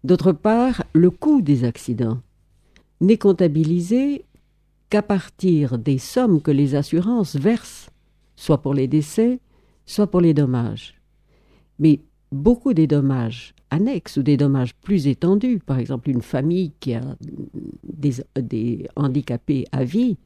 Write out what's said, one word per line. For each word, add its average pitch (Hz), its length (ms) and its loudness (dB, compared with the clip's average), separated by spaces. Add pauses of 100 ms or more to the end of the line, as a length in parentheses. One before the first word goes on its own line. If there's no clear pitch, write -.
D'autre 175 260 2
part, 233 640 0
le 175 180 6
coût 294 300 2
des 139 240 2
accidents 117 560 -4 (800)
n'est 214 160 4
comptabilisé 175 1040 0 (680)
qu'à 208 120 2
partir 165 760 0
des 131 200 0
sommes 208 440 2
que 151 100 -2
les 139 240 2
assurances 175 600 -2
versent, 208 540 -2 (480)
soit - 240 0
pour 139 120 -2
les 135 140 0
décès, 220 540 0 (440)
soit 208 220 -2
pour 180 140 0
les 165 120 4
dommages. 123 640 -2 (840)
Mais 151 220 4 (300)
beaucoup 233 420 0
des 160 120 4
dommages 135 680 -2 (160)
annexes 196 460 -2
ou 143 40 0
des 143 160 2
dommages 135 380 0
plus 175 320 0
étendus, 196 580 0
par 131 140 -2
exemple 131 320 -4
une 120 100 0
famille 160 580 -2
qui 123 140 -6
a 127 240 -8 (680)
des, 143 300 -4 (220)
des 117 600 -4
handicapés 131 760 -2
à 131 120 -2
vie 196 420 0